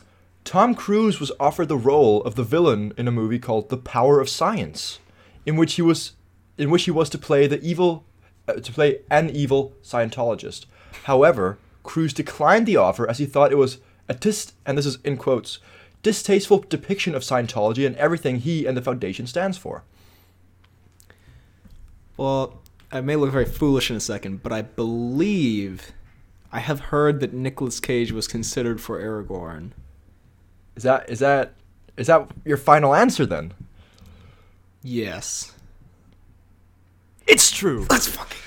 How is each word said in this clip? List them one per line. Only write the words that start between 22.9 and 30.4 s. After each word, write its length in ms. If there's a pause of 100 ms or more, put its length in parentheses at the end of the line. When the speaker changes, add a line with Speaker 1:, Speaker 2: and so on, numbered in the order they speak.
Speaker 2:
I 100
may 160
look 160
very 120
foolish 460
in 60
a 40
second, 420
but 100
I 100
believe 1300 (580)
I 100
have 200
heard 400
that 120
Nicolas 480
Cage 320
was 140
considered 540
for 200
Aragorn. 720 (1040)